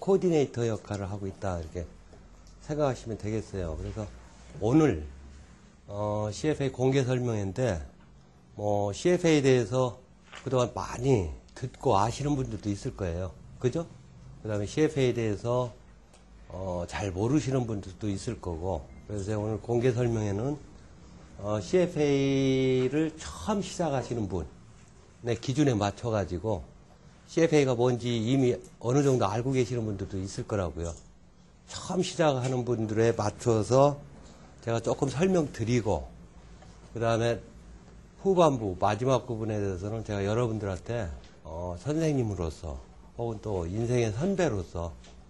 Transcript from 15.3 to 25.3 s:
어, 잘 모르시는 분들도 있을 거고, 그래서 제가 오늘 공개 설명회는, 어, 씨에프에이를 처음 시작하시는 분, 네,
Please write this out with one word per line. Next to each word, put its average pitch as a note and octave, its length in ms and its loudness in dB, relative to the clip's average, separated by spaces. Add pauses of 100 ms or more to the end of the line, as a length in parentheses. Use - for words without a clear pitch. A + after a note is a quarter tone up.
어, F2+ 400 -6
잘 G2+ 220 -4
모르시는 B2 560 0
분들도 G#2 420 -6
있을 G2+ 320 -6
거고, E2+ 460 -6 (200)
그래서 G#2 200 -8
제가 G#2+ 120 -2
오늘 G#2 220 -2
공개 A#2+ 320 2
설명회는, A2+ 640 0 (840)
어, G#2 200 -2
씨에프에이를 C#3 1600 2
처음 - 420 -4
시작하시는 C3 680 -2
분, F2 200 -4 (760)
네, A#2 140 -2